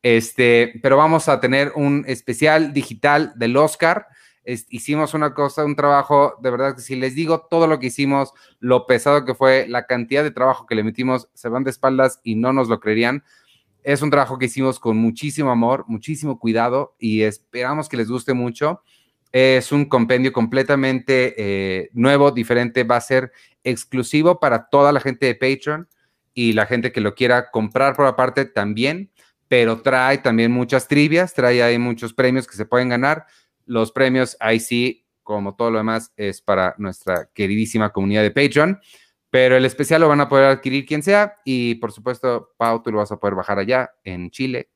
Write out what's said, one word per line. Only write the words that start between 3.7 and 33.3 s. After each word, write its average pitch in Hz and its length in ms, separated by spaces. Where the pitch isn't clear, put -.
Es-, 123 260
hicimos 147 440
una 151 220
cosa, 147 280
un 147 120
trabajo, 143 680
de 127 80
verdad 127 260
que 123 60
si 135 140
les 131 200
digo 160 340
todo 165 180
lo 156 120
que 127 80
hicimos, 139 460
lo 123 280
pesado 139 380
que 127 100
fue, 131 320
la 120 180
cantidad 123 380
de 147 80
trabajo - 340
que - 100
le 107 80
metimos, 127 500
se - 160
van 127 140
de 135 60
espaldas 131 540
y 113 120
no 120 160
nos 131 160
lo 113 120
creerían. 117 440
Es 143 180
un 151 80
trabajo 131 300
que 127 80
hicimos 131 320
con 110 180
muchísimo 127 540
amor, 117 360
muchísimo 135 520
cuidado 117 580
y 110 240
esperamos 123 680
que 127 80
les 110 120
guste 123 240
mucho. 123 480
Es 131 400
un 143 140
compendio 127 480
completamente, 131 1040
eh, 98 560
nuevo, 139 380
diferente, 120 520
va 117 140
a 120 40
ser 127 300
exclusivo 147 760
para 120 300
toda 143 220
la 143 80
gente 135 280
de 120 80
Patreon 143 520
y 117 180
la 107 120
gente 120 260
que - 100
lo 101 120
quiera 123 380
comprar 127 440
por 143 120
aparte 127 380
también, 120 680
pero 113 340
trae 131 380
también 117 320
muchas 123 360
trivias, 151 480
trae 123 260
ahí 120 160
muchos 120 360
premios 127 340
que - 80
se 110 100
pueden 123 240
ganar. 135 360